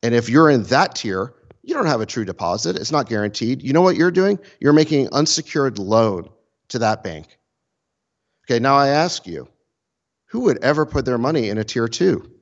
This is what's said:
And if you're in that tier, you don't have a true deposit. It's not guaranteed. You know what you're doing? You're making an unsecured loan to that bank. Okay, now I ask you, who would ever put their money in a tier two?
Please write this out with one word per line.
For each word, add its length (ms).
And 100
if 160
you're 200
in 140
that 320
tier, 380
you 100
don't 120
have 160
a 40
true 200
deposit. 500
It's 160
not 160
guaranteed. 540
You 120
know 80
what 140
you're 160
doing? 260
You're 140
making 320
an 80
unsecured 680
loan 500
to 120
that 240
bank. 360
Okay, 140
now 160
I 140
ask 360
you, 220
who 160
would 220
ever 220
put 200
their 140
money 300
in 100
a 40
tier 240
two? 420